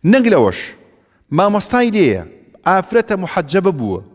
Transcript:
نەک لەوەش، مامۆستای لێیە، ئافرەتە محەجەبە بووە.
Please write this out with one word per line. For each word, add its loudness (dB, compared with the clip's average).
نەک 4
لەوەش، 2
مامۆستای 0
لێیە، 0
ئافرەتە 0
محەجەبە -2
بووە. -4